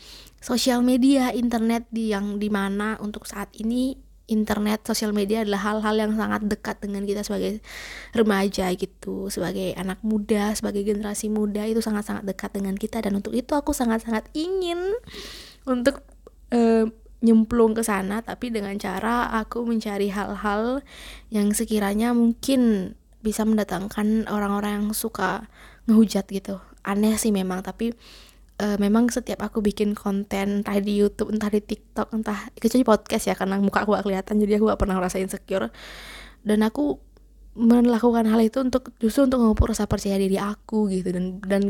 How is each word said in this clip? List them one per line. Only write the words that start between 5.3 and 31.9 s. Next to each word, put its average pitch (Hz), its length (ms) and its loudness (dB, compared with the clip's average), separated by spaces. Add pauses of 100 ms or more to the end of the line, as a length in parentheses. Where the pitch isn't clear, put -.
adalah 202 320 -2
hal-hal 214 260 0
yang 214 160 0
sangat 208 320 -2
dekat 208 380 -4
dengan 202 240 -4
kita 202 160 -4
sebagai 196 400 -4 (480)
remaja 196 640 2
gitu, 190 560 -8
sebagai 185 420 -4
anak 185 300 -6
muda, 214 480 0
sebagai 202 320 -2
generasi 208 480 -4
muda, 208 320 -2
itu 220 160 0
sangat-sangat 208 480 -4
dekat 196 240 -8
dengan 196 240 -4
kita. 220 240 -6
Dan 202 180 0
untuk 220 140 -6
itu 233 240 -2
aku 285 160 -2
sangat-sangat 226 640 -2
ingin 349 420 -2 (840)
untuk, 254 400 0 (480)
eh, 226 340 4 (380)
nyemplung 226 480 6
ke 220 80 -4
sana, 202 400 -2
tapi 226 320 -8
dengan 202 240 -4
cara 208 560 -2
aku 226 320 -4
mencari 208 480 -2
hal-hal 214 720 -4 (480)
yang 208 240 2
sekiranya 220 560 0
mungkin 233 800 2 (320)
bisa 214 240 0
mendatangkan 214 800 0
orang-orang 208 560 -2
yang - 80 -2
suka 196 560 -4 (400)
ngehujat 214 400 6
gitu. 196 320 -8 (240)
Aneh 214 340 2
sih 214 160 2
memang, 185 320 -2
tapi, 226 240 -4 (720)
eh, 208 160 0
memang 220 320 4
setiap 233 320 -4
aku 208 160 -4
bikin 208 400 0
konten, 202 640 -2
entah 202 160 -2
di 202 200 0
YouTube, 208 360 0
entah 214 160 -2
di 214 80 2
TikTok, - 560 -8